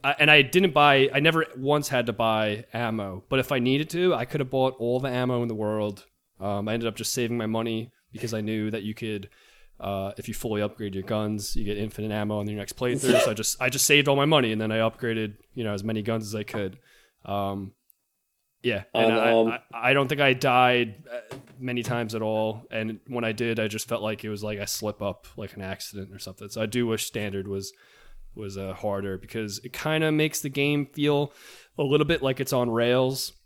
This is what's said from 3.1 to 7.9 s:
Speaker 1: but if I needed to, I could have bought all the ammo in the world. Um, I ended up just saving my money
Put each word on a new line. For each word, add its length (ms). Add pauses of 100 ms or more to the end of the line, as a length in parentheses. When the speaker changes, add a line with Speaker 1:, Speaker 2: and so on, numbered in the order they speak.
Speaker 1:
but 120
if 120
I 60
needed 320
to, 240
I 120
could 140
have 100
bought 280
all 220
the 80
ammo 340
in 60
the 60
world. 500 (360)
Um, 280
I 60
ended 140
up 80
just 160
saving 240
my 100
money 440 (200)